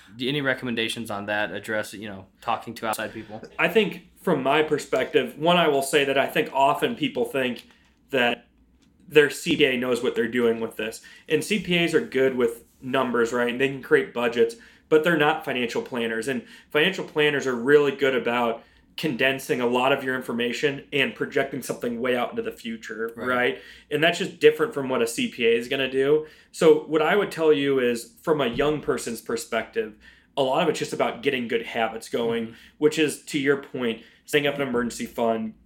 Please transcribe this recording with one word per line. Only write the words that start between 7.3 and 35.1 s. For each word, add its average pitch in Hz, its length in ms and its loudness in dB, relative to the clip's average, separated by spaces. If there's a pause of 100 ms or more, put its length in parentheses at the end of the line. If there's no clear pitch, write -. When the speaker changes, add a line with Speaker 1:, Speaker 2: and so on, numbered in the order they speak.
Speaker 2:
that 120 380 0 (600)
their 147 220 6
C 151 260 -2
P 143 80 4
A 131 120 2
knows 123 260 0
what 120 120 -2
they're 117 140 0
doing 113 320 2
with 110 160 -6
this. 110 260 -8 (260)
And 151 140 2
C 208 160 -2
P 175 180 0
As 170 160 2
are 147 80 4
good 127 360 0
with 120 280 0 (160)
numbers, 123 520 0
right? 120 180 0
And 123 100 -6
they 139 80 2
can 135 140 -8
create 135 320 2
budgets, 120 400 0 (340)
but 156 160 4
they're 170 140 2
not 151 260 2
financial 123 380 -2
planners. 113 460 -4
And 123 160 -4 (260)
financial 165 340 0
planners 147 420 0
are 127 80 0
really 139 380 6
good 135 220 2
about 117 480 0 (340)
condensing 135 640 -2
a 123 60 0
lot 123 260 2
of 131 120 0
your 131 100 -2
information 127 800 -4
and 131 220 0
projecting 135 480 -4
something 117 380 -6
way 123 160 0
out 120 140 -2
into 113 120 -6
the 113 100 -8
future, 113 640 -10
Speaker 1:
Right. 117 100 -8
Speaker 2:
right? 123 320 0 (320)
And 147 120 0
that's 170 160 2
just 180 200 -6
different 151 340 6
from 135 160 -4
what 127 140 0
a 113 40 2
C 120 220 -4
P 117 180 -2
A 117 100 6
is 120 120 -4
gonna 135 220 -2
do. 143 360 2 (240)
So 151 360 6
what 151 160 0
I 175 140 2
would 202 160 0
tell 160 200 4
you 139 280 2
is, 120 420 -2
from 151 180 0
a 131 60 2
young 139 340 0
person's 120 400 -4
perspective, 113 760 -6 (420)
a 143 40 2
lot 135 200 2
of 170 80 4
it's - 80 -4
just 147 160 -6
about 117 280 -2
getting 127 260 -2
good 117 180 -2
habits 113 420 -4
going, 117 360 -2
Speaker 1:
Mm-hmm. 113 100 -12 (240)
Speaker 2:
which 151 200 2
is, 147 260 0
to - 140 -6
your 139 200 2
point, 120 440 -6 (220)
setting 147 220 2
up 143 80 0
an 139 120 -4
emergency 120 400 -4
fund, 113 480 -2 (120)